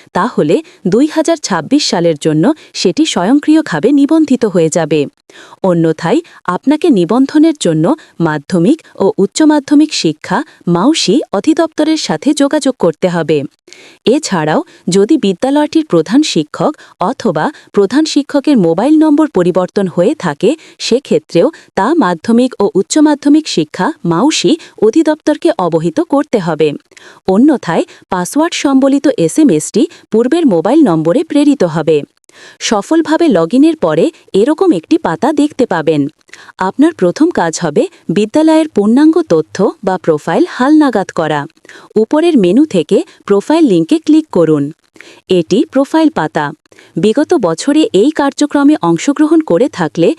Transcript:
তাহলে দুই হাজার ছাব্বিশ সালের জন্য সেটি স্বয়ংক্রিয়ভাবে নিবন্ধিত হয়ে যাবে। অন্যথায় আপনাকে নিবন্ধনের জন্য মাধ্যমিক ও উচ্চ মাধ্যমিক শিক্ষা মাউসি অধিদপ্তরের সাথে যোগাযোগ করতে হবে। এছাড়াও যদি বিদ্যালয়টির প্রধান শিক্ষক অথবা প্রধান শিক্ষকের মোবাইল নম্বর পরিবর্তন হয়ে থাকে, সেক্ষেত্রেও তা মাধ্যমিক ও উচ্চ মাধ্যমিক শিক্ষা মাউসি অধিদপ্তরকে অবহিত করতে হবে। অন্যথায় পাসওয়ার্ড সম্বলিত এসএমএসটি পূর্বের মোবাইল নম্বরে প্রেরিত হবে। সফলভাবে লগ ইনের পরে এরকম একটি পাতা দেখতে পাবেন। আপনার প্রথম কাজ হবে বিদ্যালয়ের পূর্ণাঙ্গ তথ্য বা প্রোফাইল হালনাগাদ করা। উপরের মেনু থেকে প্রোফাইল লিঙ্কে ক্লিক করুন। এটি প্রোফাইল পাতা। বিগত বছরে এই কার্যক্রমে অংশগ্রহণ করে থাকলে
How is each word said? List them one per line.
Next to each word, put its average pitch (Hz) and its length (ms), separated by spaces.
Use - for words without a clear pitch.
তাহলে 185 420
দুই 214 220
হাজার 320 300
ছাব্বিশ 190 520
সালের 170 300
জন্য 156 240
সেটি 196 320
স্বয়ংক্রিয়ভাবে 262 840
নিবন্ধিত 285 540
হয়ে 170 240
যাবে। 156 320
অন্যথায় 170 560
আপনাকে 294 440
নিবন্ধনের 269 720
জন্য 160 260
মাধ্যমিক 170 600
ও 196 60
উচ্চ - 260
মাধ্যমিক 302 500
শিক্ষা - 440
মাউসি 190 480
অধিদপ্তরের 311 760
সাথে - 260
যোগাযোগ 277 440
করতে 180 320
হবে। 160 280
এছাড়াও 214 560
যদি 196 280
বিদ্যালয়টির 294 680
প্রধান 175 380
শিক্ষক 170 500
অথবা 175 460
প্রধান 208 340
শিক্ষকের 285 520
মোবাইল 190 400
নম্বর 302 320
পরিবর্তন 180 580
হয়ে 180 280
থাকে, 175 340
সেক্ষেত্রেও 208 680
তা 196 200
মাধ্যমিক 233 640
ও 202 140
উচ্চ 190 260
মাধ্যমিক 302 480
শিক্ষা 180 400
মাউসি 190 480
অধিদপ্তরকে 302 760
অবহিত 165 460
করতে 277 360
হবে। 160 280
অন্যথায় 226 560
পাসওয়ার্ড 277 460
সম্বলিত 277 500
এসএমএসটি 180 640
পূর্বের 254 360
মোবাইল 202 380
নম্বরে 170 400
প্রেরিত 294 400
হবে। 160 340
সফলভাবে 311 720
লগ 170 240
ইনের 302 240
পরে 160 280
এরকম 302 380
একটি 208 260
পাতা 180 360
দেখতে 294 320
পাবেন। 160 360
আপনার 262 340
প্রথম 190 360
কাজ 170 320
হবে 170 220
বিদ্যালয়ের 311 600
পূর্ণাঙ্গ 254 460
তথ্য 160 280
বা 190 140
প্রোফাইল 170 520
হালনাগাদ 262 640
করা। 156 300
উপরের 311 420
মেনু 202 280
থেকে 190 320
প্রোফাইল 294 400
লিঙ্কে 175 340
ক্লিক 311 300
করুন। 156 340
এটি 185 360
প্রোফাইল 302 440
পাতা। 156 360
বিগত 214 360
বছরে 220 400
এই 208 180
কার্যক্রমে 285 720
অংশগ্রহণ 285 600
করে 214 280
থাকলে 170 500